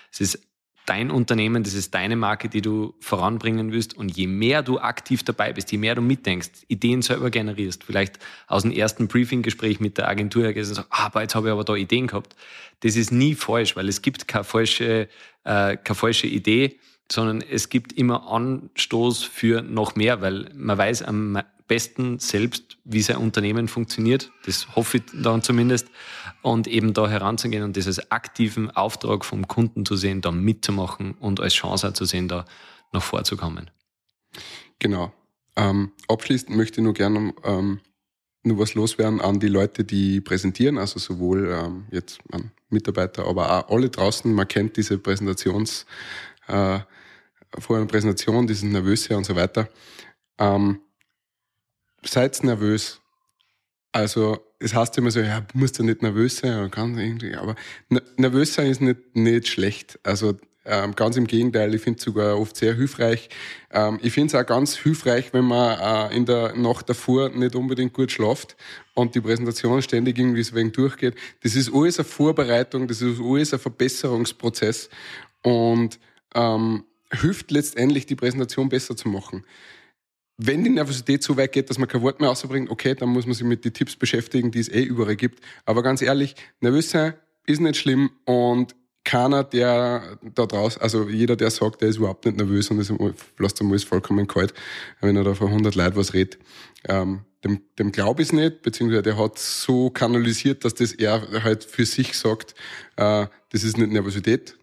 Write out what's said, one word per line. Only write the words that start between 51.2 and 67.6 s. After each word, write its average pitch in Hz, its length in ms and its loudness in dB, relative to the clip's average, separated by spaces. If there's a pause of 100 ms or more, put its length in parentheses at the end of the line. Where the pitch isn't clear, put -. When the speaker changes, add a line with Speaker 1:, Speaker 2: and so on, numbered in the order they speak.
Speaker 2:
seid 131 400 0
nervös. 107 580 0 (880)
Also, 107 480 0 (200)
es 110 160 -4
heißt 117 220 0
immer 120 140 2
so, 117 80 0
„Ja, 107 220 0
du 107 160 -8
musst 131 200 2
ja 117 80 0
nicht 113 160 0
nervös 113 360 0
sein“, 120 220 -2
oder 98 100 -4
kann 117 280 -4
irgendwie, 113 380 -6
aber 110 200 -6 (340)
n-, 127 120 4 (160)
nervös 131 360 4
sein 143 140 2
ist 131 140 2
nicht, 127 340 0
nicht 117 320 4
schlecht. - 560 -4
Also, 101 340 0 (280)
ähm, 101 300 0
ganz 113 200 2
im 123 100 2
Gegenteil, 113 480 2
ich 107 80 0
find's 117 220 -4
sogar 104 340 0
oft 107 200 -4
sehr 113 180 2
hilfreich. 120 540 0 (420)
Ähm, 107 300 0
ich 117 100 0
find's 147 240 2
auch 117 100 4
ganz 131 300 2
hilfreich, 131 580 0
wenn 127 120 4
man, 120 340 2 (320)
äh, - 40 -2
in 120 100 2
der 117 300 2
Nacht 117 340 0
davor 127 400 2
nicht 123 260 -2
unbedingt 127 380 -2